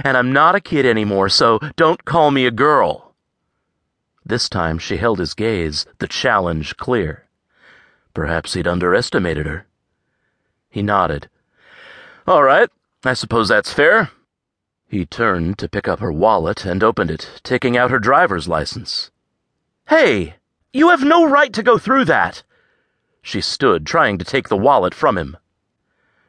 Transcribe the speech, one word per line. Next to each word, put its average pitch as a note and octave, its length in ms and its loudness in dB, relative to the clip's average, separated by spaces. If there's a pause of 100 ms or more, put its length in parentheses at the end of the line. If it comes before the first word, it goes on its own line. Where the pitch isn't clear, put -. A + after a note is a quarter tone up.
"And C3+ 120 0
I'm B2 160 0
not D#3 220 4
a G3 60 0
kid D3 240 0
anymore, G#2 440 2
so A#2 300 2 (180)
don't D#3+ 280 0
call D3+ 260 2
me C3+ 140 0
a B2 60 2
girl." A#2+ 640 0 (1080)
This - 240 -4
time E2 300 -2
she F2+ 200 -6
held G#2+ 200 0
his E2+ 160 -6
gaze, F#2 520 -4 (120)
the - 80 -8
challenge F2+ 720 -2
clear. F#2 500 -4 (880)
Perhaps D#2+ 400 -6
he'd F2 140 -4
underestimated F2 800 0
her. D2+ 200 -10 (1000)
He G#2 140 -8
nodded. F2+ 460 0 (1000)
"All D3+ 160 4
right, D#3 260 4 (340)
I B2+ 100 0
suppose A#2 340 -2
that's G#2 240 0
fair." E3+ 380 2 (760)
He F#2 200 -4
turned F#2+ 520 -2
to - 100 -8
pick - 200 -6
up F2+ 100 -2
her - 140 -6
wallet F2 520 0
and F#2+ 200 -2
opened G#2 260 0
it, - 320 -12
taking B2 340 -2
out B2 140 2
her B2+ 80 0
driver's A2 480 0
license. D#2+ 640 -6 (800)
"Hey, B2+ 480 0 (360)
you D#4+ 180 4
have E4 120 2
no D#4+ 240 4
right C#4+ 280 2
to A3 80 -6
go G#3+ 160 2
through C4 260 0
that!" A2 400 -2 (800)
She - 180 -8
stood, F2 440 0
trying A#2 340 0
to E2+ 60 -8
take - 240 -4
the A2 80 0
wallet G#2 380 2
from B2 240 0
him. C#2 180 -8 (920)